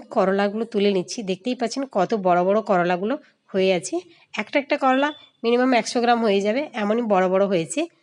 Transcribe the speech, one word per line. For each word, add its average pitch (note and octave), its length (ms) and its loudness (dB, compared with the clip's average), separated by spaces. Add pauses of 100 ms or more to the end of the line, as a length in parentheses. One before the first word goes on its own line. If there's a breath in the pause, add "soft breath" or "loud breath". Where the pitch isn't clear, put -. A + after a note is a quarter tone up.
(140)
করলাগুলো G3+ 580 0
তুলে G3+ 200 2
নিচ্ছি, F3+ 300 -4
দেখতেই F#3+ 360 -6
পাচ্ছেন B3+ 240 -6 (140)
কত F#3 140 0 (160)
বড় F3+ 180 4
বড় G3+ 180 2
করলাগুলো F3+ 520 0 (360 soft breath)
হয়ে F#3+ 240 0
আছে। F3+ 220 -4 (380 soft breath)
একটা G#3+ 240 -6
একটা C#4+ 260 -2
করলা C4 240 2 (320 loud breath)
মিনিমাম A#3+ 340 2
একশো A3+ 260 0
গ্রাম A#3 240 2
হয়ে G3+ 160 2
যাবে, A3 220 -2 (120)
এমনই A3 380 0
বড় F#3 160 4
বড় F#3+ 180 2
হয়েছে। F#3+ 340 -2 (220)